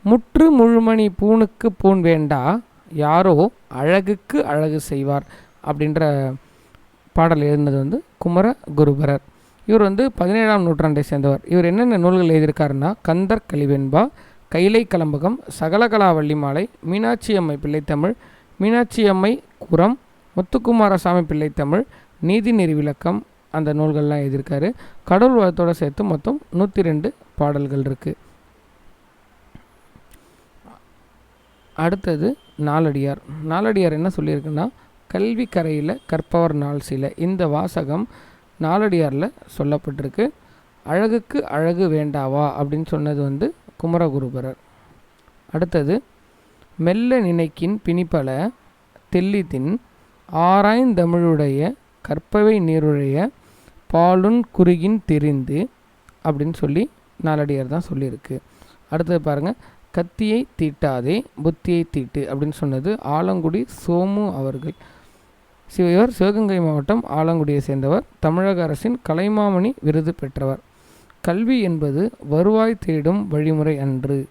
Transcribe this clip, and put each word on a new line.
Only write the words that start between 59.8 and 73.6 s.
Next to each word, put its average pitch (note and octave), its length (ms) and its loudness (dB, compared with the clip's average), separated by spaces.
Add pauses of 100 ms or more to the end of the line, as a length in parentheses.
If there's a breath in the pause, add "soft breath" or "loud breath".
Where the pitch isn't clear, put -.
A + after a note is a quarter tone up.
"கத்தியை G#3+ 560 -2 (120)
தீட்டாதே D3 640 -2 (200)
புத்தியை E3+ 460 -2
தீட்டு" C3+ 440 -6
அப்படின்னு D3 180 -4
சொன்னது C#3+ 520 -4
ஆலங்குடி E3+ 640 -2 (200)
சோமு F#3+ 480 -2
அவர்கள். C3+ 380 -8 (1040 soft breath)
சிவ-, F3 160 2
இவர் A3 180 4
சிவகங்கை G3+ 500 0
மாவட்டம் D#3+ 500 -2
ஆலங்குடியை D#3 480 0
சேர்ந்தவர். C#3 440 -2 (160)
தமிழக F3 440 0
அரசின் G#3+ 460 -4
கலைமாமணி G3+ 720 0
விருது D#3 340 -2
பெற்றவர். C3+ 440 -6 (600 soft breath)
"கல்வி A3+ 400 0
என்பது E3 500 -2 (180)
வருவாய் G#3+ 520 2
தேடும் E3+ 480 -2
வழிமுறை D3+ 500 0